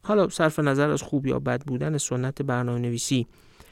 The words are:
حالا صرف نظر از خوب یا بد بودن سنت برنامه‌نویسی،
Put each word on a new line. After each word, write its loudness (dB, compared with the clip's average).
حالا 2
صرف 0
نظر 4
از 0
خوب -2
یا 0
بد -2
بودن -2
سنت -2
برنامه‌نویسی، 0